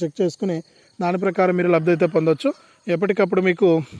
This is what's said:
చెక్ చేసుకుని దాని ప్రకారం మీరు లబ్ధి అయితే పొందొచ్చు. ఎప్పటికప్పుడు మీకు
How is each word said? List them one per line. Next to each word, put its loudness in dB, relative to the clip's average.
చెక్ -4
చేసుకుని -4
దాని -2
ప్రకారం 0
మీరు 0
లబ్ధి 2
అయితే 2
పొందొచ్చు. 0
ఎప్పటికప్పుడు 0
మీకు 2